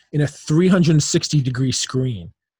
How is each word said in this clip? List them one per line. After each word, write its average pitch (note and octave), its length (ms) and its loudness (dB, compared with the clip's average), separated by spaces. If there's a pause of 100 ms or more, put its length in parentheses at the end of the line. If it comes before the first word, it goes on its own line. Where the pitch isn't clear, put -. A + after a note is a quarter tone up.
(120)
in D3+ 100 0
a C#3+ 60 0
three E3 400 0
hundred E3 340 4
sixty D#3 400 -2
degree B2+ 300 -2
screen. A#2+ 640 -6 (260)